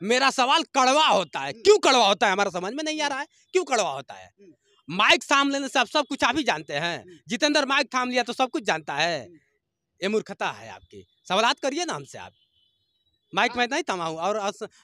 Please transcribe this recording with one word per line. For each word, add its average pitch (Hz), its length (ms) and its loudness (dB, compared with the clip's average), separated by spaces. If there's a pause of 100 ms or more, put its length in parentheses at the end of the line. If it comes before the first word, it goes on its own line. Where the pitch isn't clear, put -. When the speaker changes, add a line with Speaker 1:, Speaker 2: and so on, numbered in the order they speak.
Speaker 1:
मेरा 247 280 2
सवाल 277 320 2
कड़वा 269 440 4
होता 185 320 0
है। 139 120 -6
Speaker 2:
हम्म। 226 120 -12
Speaker 1:
क्यों 403 160 8
कड़वा 254 300 4
होता 202 180 2
है 190 60 4
हमारा 196 180 0
समझ 180 220 -6
में 302 120 -8
नहीं 311 160 -4
आ 294 40 -2
Speaker 2:
हम्म। 285 80 -2
Speaker 1:
रहा 269 80 -6
है, 294 60 -8 (260)
क्यों 359 120 2
कड़वा 214 260 0
होता 135 240 -10
है? 92 120 -20
Speaker 2:
हम्म। - 220 -20 (420)
Speaker 1:
माइक 220 320 2
थाम 277 280 2
लेने 277 180 -4
से 277 100 0
आप 240 80 2
सब 294 200 -2
कुछ 285 180 -6
आप 247 120 2
ही 302 80 -2
जानते 160 280 -4
हैं। 151 300 -4
Speaker 2:
हम्म। 180 120 -20 (140)
Speaker 1:
जितेंद्र 294 380 0
माइक 277 280 0
थाम 247 160 -2
लिया 247 120 0
तो 240 100 -6
सब 262 180 -2
कुछ 294 140 -6
जानता 160 300 -4
है। 151 300 -2
Speaker 2:
हम्म। 90 100 -20 (680)
Speaker 1:
ये 190 60 -2
मूर्खता 202 420 -4
है 113 200 -14
आपकी। 95 360 -20 (220)
सवालात 226 300 0
करिए 294 260 -4
ना 311 80 -8
हमसे 139 260 -12
आप। 92 140 -16 (1040)
माइक 233 160 0
Speaker 2:
हाँ। 247 80 -8
Speaker 1:
मैं 247 140 0
नहीं 320 100 -2
थामा 180 220 -4
हूँ 160 140 -6
और 196 180 -2
अस-, 202 320 -8 (160)